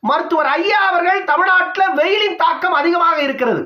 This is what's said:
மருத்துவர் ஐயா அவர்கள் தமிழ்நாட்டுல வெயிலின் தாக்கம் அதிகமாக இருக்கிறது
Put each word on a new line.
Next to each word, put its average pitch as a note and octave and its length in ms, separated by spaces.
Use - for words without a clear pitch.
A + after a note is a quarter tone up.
மருத்துவர் D#4 480
ஐயா G4 320
அவர்கள் F#4 400
தமிழ்நாட்டுல F#4 600
வெயிலின் F#4+ 460
தாக்கம் E4 400
அதிகமாக E4+ 420
இருக்கிறது B3+ 440